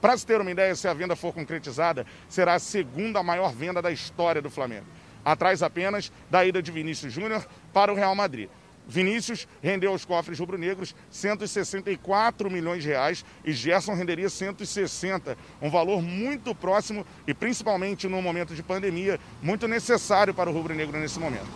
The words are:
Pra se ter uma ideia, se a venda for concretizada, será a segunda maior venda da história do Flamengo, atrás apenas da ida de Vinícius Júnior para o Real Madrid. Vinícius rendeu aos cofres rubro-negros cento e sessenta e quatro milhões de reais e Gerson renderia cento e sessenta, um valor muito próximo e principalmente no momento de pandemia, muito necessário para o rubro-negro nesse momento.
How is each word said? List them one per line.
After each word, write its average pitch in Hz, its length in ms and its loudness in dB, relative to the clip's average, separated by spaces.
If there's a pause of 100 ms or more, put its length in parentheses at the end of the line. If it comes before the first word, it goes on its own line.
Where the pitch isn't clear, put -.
Pra 247 140 6
se - 120 -8
ter 220 140 4
uma 185 100 -2
ideia, 185 240 0
se 190 140 -2
a 165 40 0
venda 170 220 -2
for 165 180 -6
concretizada, 151 720 -2 (220)
será 175 280 4
a 170 40 2
segunda 190 640 -2
maior 175 300 0
venda 175 280 -4
da 170 100 0
história 165 500 0
do 143 80 -8
Flamengo, 117 360 -6 (380)
atrás 165 400 4
apenas 190 480 -2 (180)
da 180 160 8
ida 185 160 2
de 165 80 -6
Vinícius 156 440 -6
Júnior 220 340 -4 (260)
para 202 180 8
o 202 40 2
Real 196 180 4
Madrid. 143 360 -2 (380)
Vinícius 196 600 0 (160)
rendeu 190 280 2
aos 180 140 -4
cofres 170 320 0
rubro-negros 180 560 -4 (160)
cento 208 340 -2
e 208 40 -4
sessenta 196 420 -4
e 190 80 -2
quatro 202 540 0
milhões 175 320 -2
de 147 60 -4
reais 143 360 0 (180)
e 156 80 -2
Gerson 170 440 2
renderia 175 340 0
cento 190 320 -6
e 196 60 -8
sessenta, 180 680 -2 (240)
um 147 120 -2
valor 175 320 4
muito 226 500 -4
próximo 208 500 0 (220)
e 143 80 -6
principalmente 202 760 -2
no 185 140 -2
momento 170 320 -2
de 156 80 -8
pandemia, 185 580 -2 (220)
muito 202 260 0
necessário 214 680 4
para 175 160 0
o - 20 0
rubro-negro 156 460 -2
nesse 156 180 -4
momento. 123 380 -4